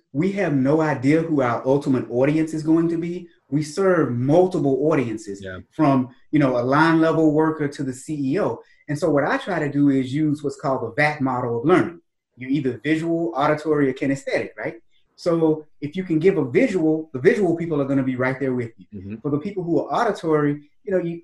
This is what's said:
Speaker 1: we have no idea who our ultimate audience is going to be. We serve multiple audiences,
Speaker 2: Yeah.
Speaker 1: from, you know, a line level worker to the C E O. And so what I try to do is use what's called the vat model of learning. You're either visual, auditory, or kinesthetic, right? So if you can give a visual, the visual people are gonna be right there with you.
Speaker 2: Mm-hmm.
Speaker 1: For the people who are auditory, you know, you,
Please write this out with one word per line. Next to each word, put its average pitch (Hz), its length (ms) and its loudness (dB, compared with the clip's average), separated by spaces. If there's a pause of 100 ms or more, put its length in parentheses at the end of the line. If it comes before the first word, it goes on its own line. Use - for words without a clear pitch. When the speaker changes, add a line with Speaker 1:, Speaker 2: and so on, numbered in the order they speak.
(120)
Speaker 1:
we 175 200 0
have 190 220 -2
no 139 260 2
idea 147 420 2
who 156 200 0
our 120 240 0
ultimate 131 440 2
audience 151 440 0
is 156 80 -4
going 165 260 2
to 165 80 -2
be. 175 320 -6 (220)
We 147 120 0
serve 165 500 0
multiple 143 800 2
audiences, 110 520 -4
Speaker 2:
Yeah. 92 160 -12 (120)
Speaker 1:
from, 135 380 2 (220)
you 151 80 2
know, 131 180 2
a 120 60 0
line 160 380 4
level 160 320 4
worker 156 360 0
to 143 140 -10
the 131 100 -4
C 139 400 -6
E 185 80 0
O. 156 200 -4 (280)
And 147 100 -4
so 170 120 0
what 143 140 2
I 220 120 0
try 202 220 -4
to 147 120 -2
do 143 200 4
is 131 240 0
use 147 280 0
what's 139 180 -6
called 135 220 -2
the 151 180 -6
vat 151 200 0
model 123 380 -2
of 117 80 -4
learning. 139 340 2 (360)
You're 127 140 -8
either 131 320 -2
visual, 165 540 -2
auditory, 147 540 0
or - 20 -2
kinesthetic, 135 640 -4
right? 147 200 -8 (400)
So 160 500 0 (160)
if 147 120 -8
you 185 80 -4
can 165 160 0
give 165 200 4
a 135 120 0 (100)
visual, 160 520 0
the 131 60 -6
visual 165 360 4
people 165 260 -4
are 139 40 0
gonna 135 180 0
be 127 140 -2
right 131 240 -2
there 131 140 -2
with 120 240 -6
you. 92 160 -20
Speaker 2:
Mm-hmm. 98 220 -12
Speaker 1:
For 143 140 -6
the 143 80 0
people 190 240 -8
who 165 180 0
are 131 120 -6
auditory, 151 800 0 (140)
you 202 80 -6
know, 185 60 2
you, 170 260 -6